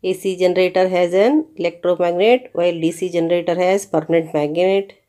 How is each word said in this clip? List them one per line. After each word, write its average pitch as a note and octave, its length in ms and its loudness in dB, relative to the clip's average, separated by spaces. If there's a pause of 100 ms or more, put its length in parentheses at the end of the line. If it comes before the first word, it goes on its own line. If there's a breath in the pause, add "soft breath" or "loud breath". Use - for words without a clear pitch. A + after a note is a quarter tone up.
A F#3+ 100 -4
C F#3 240 -6
generator F#3 520 2
has F3+ 260 0
an C4 320 2 (100)
electromagnet F3 960 0
while F3 200 0
D E3 200 -2
C F3+ 180 -6
generator E3+ 440 0
has F#3 320 0
permanent E3 480 -2
magnet. F3+ 580 0 (160)